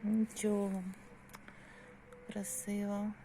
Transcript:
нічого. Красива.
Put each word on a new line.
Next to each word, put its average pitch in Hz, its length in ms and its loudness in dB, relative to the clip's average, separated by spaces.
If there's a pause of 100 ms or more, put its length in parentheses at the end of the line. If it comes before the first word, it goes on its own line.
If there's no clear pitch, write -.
нічого. 208 800 4 (1400)
Красива. 202 840 0 (140)